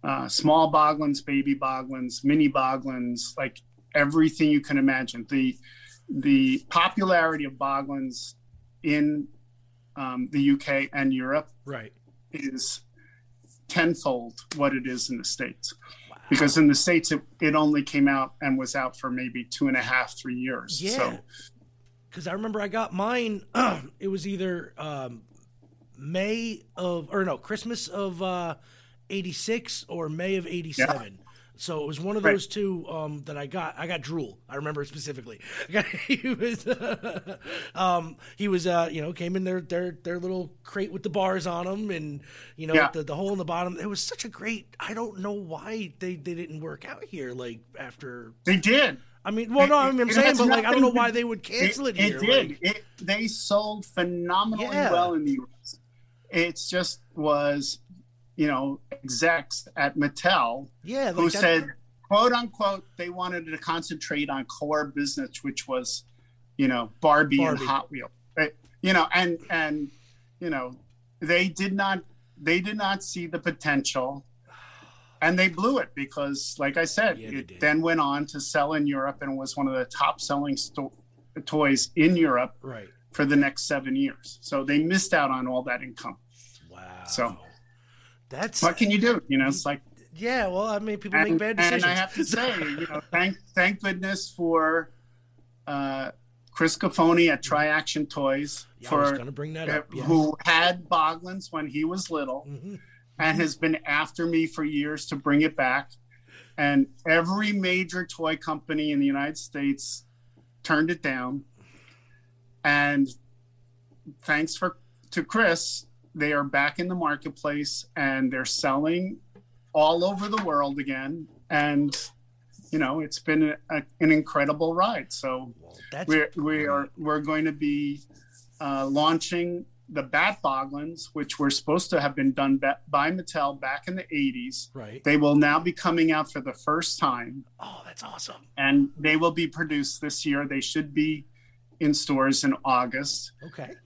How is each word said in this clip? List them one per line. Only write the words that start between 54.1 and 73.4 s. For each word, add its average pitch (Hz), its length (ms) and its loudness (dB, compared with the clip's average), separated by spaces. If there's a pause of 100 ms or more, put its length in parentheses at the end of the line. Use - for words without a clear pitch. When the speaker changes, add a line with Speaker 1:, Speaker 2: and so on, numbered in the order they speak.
Speaker 2:
Yeah. 285 160 2
Speaker 1:
well 175 240 2
in 220 100 0
the 139 80 0
U 135 160 -4 (140)
S. - 160 -18 (520)
It's 170 380 -2
just 180 320 -2 (140)
was 147 640 0 (580)
you 151 100 2
know, 139 340 -2 (120)
execs 160 840 -2
at 143 200 0
Mattel 139 720 2 (160)
Speaker 2:
Yeah, 240 280 -2
Speaker 1:
who 170 120 2
Speaker 2:
like 165 80 4
that 202 80 0
Speaker 1:
said, 165 320 4 (360)
quote 233 240 6
unquote, 208 520 -2 (120)
they 175 140 -6
wanted 180 360 -6
to 156 120 -8
concentrate 156 720 -4
on 135 160 -4
core 151 400 -2
business, 139 560 -6
which - 260 -8
was, 127 360 -6 (520)
you 135 120 2
know, 120 320 -2
Barbie 147 440 6
and 151 140 0
Speaker 2:
Barbie. 131 80 -4
Speaker 1:
Hot 135 240 -2
Wheels. 127 200 -12 (260)
Right? 156 160 0 (300)
You 185 120 2
know, 165 200 6
and, 180 240 2 (120)
and, 151 400 -2 (500)
you 175 100 -6
know, 127 240 -4 (460)
they 175 280 2
did 190 260 -2
not, 196 280 0 (380)
they 160 200 2
did 208 160 -4
not 196 280 0
see 175 220 -8
the 165 120 -6
potential, 139 880 -2 (920)